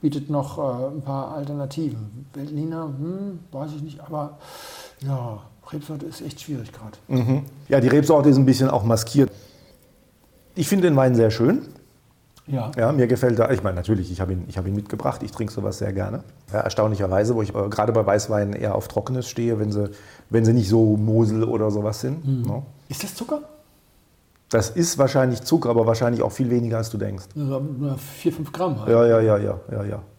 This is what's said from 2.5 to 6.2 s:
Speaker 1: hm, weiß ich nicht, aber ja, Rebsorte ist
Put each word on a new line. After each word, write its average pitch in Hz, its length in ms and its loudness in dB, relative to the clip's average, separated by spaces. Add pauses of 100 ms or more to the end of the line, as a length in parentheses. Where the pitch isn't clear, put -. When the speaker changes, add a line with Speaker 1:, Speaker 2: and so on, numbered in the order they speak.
Speaker 1:
hm, 175 560 -8 (100)
weiß 147 260 -10
ich 147 60 -10
nicht, 147 180 -14
aber 147 380 -10 (680)
ja, 120 360 -6 (320)
Rebsorte 151 340 -10
ist 110 160 -14